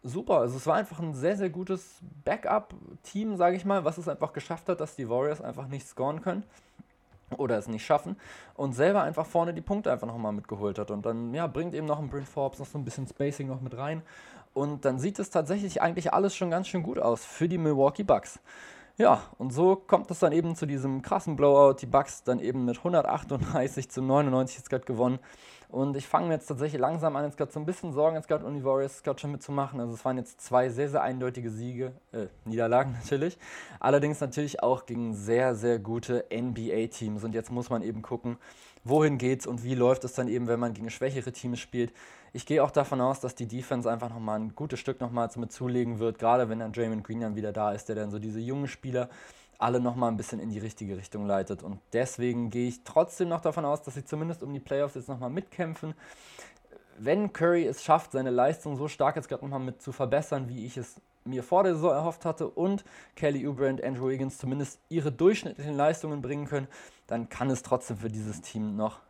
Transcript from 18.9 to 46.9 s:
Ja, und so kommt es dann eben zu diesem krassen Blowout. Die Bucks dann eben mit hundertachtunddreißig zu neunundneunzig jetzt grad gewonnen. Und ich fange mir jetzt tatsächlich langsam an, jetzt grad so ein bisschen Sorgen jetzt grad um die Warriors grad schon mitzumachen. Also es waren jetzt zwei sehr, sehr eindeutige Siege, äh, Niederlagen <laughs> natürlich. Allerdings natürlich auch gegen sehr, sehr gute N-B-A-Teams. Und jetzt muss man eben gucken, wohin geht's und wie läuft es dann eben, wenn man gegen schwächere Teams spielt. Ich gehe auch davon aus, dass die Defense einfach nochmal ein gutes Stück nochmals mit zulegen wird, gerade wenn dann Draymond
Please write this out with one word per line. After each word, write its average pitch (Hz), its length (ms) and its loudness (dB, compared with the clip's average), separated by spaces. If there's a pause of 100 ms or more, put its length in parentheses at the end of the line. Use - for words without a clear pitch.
Ja, 208 260 8 (160)
und 127 140 -4
so 180 240 6
kommt - 340 2
es 170 80 -6
dann 156 140 6
eben 165 240 2
zu 160 100 -4
diesem 135 360 -2
krassen 165 340 -2
Blowout. 139 440 10
Die 135 60 -8
Bucks 139 380 2
dann 123 160 0
eben 123 240 0
mit 120 180 -2
hundertachtunddreißig 139 1120 0
zu 131 100 -2
neunundneunzig 131 540 4
jetzt - 120 -18
grad 131 180 -2
gewonnen. 127 340 2 (480)
Und 139 280 -2
ich 139 120 -8
fange 175 180 4
mir 160 80 2
jetzt - 120 -6
tatsächlich 147 340 -2
langsam 156 340 2
an, 147 120 -2
jetzt 139 100 -8
grad 147 160 -4
so 156 80 -6
ein 151 40 -8
bisschen 180 280 -6
Sorgen 156 240 2
jetzt 151 100 -8
grad 151 160 0
um 139 140 -6
die 131 80 -6
Warriors 135 400 0
grad 135 160 -4
schon 143 100 -6
mitzumachen. 139 480 -4
Also 120 160 -4
es - 100 -14
waren 127 140 0
jetzt - 220 -12
zwei 127 280 4
sehr, 131 200 -2
sehr 139 140 0
eindeutige 127 460 -4
Siege, 123 440 -6 (180)
äh, 107 160 -6 (180)
Niederlagen 117 480 2
<laughs> 117 80 -8
natürlich. 147 380 -2 (400)
Allerdings 143 420 4
natürlich 143 440 -2
auch 127 200 4
gegen 117 300 -4
sehr, 117 400 4
sehr 117 240 2
gute 117 500 -2
N-B-A-Teams. 113 960 -2
Und 113 140 -4
jetzt 113 160 -4
muss 120 180 -4
man 113 120 0
eben 107 200 -6
gucken, 120 340 -6 (460)
wohin 147 340 4
geht's 127 300 0
und 120 160 -6
wie 127 140 -2
läuft 127 260 6
es 127 120 -8
dann 127 120 -2
eben, 120 220 -2
wenn 117 100 2
man 120 160 -2
gegen 110 160 -8
schwächere 131 400 -4
Teams 123 300 -6
spielt. 120 320 -4 (400)
Ich 123 140 -10
gehe 156 160 4
auch 147 80 4
davon 139 300 2
aus, 131 180 2
dass 123 160 -6
die 120 120 -8
Defense 120 440 -2
einfach 117 180 -4
nochmal 110 300 -4
ein 110 160 -6
gutes 143 240 -6
Stück - 220 -6
nochmals 120 360 -2
mit 117 140 -6
zulegen 123 480 -2
wird, 113 220 -2
gerade 120 280 4
wenn 113 120 -2
dann 110 120 -6
Draymond 110 300 -2